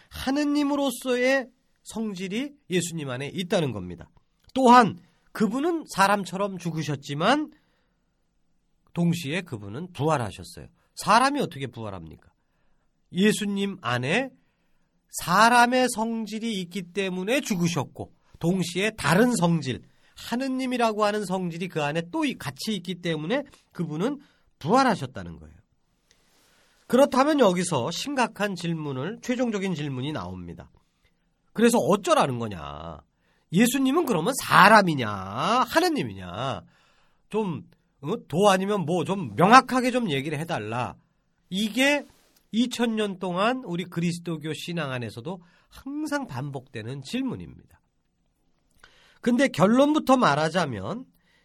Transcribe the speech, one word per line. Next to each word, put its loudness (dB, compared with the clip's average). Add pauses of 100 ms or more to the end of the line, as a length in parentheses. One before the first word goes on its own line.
하느님으로서의 0 (360)
성질이 -6 (160)
예수님 -2
안에 -6
있다는 -2
겁니다. -12 (440)
또한 8 (360)
그분은 -2
사람처럼 0
죽으셨지만 -2 (1500)
동시에 0
그분은 -12
부활하셨어요. -4 (300)
사람이 2
어떻게 -6
부활합니까? -12 (800)
예수님 0
안에 -2 (800)
사람의 6
성질이 -4
있기 -8
때문에 -2
죽으셨고, -4 (280)
동시에 0
다른 4
성질, 0 (320)
하느님이라고 -2
하는 -2
성질이 -4
그 -4
안에 -4
또 -2
이-, -2
같이 -8
있기 -8
때문에 -4 (280)
그분은 -4 (380)
부활하셨다는 0
거예요. -20 (1300)
그렇다면 4
여기서 2
심각한 -4
질문을, -6
최종적인 -2
질문이 -6
나옵니다. -10 (800)
그래서 4
어쩌라는 2
거냐? -10 (500)
예수님은 2
그러면 0 (100)
사람이냐, 6 (600)
하느님이냐? -4 (640)
좀 -4 (380)
뭐, -4 (100)
도 4
아니면 2
뭐 0
좀 -4
명확하게 6
좀 0
얘기를 -2
해달라. -4 (540)
이게 0 (460)
이천 0
년 -4
동안 -2
우리 -6
그리스도교 -4
신앙 -6
안에서도 -8 (260)
항상 -6
반복되는 -10
질문입니다. -10 (1400)
근데 2
결론부터 4
말하자면 0 (400)